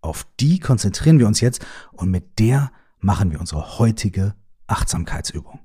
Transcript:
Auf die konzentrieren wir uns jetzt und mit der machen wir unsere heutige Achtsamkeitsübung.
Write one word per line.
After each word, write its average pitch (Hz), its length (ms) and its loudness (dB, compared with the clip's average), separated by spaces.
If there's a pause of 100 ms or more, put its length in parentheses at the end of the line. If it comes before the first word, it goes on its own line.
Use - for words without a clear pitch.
Auf 80 240 -6 (140)
die 160 200 4
konzentrieren 135 600 2
wir 113 80 6
uns 107 140 2
jetzt 123 240 0 (260)
und 92 180 -4
mit - 300 -4
der 131 320 2 (280)
machen 92 320 0
wir 76 80 -8
unsere 78 380 -8
heutige 104 580 0 (320)
Achtsamkeitsübung. - 960 -4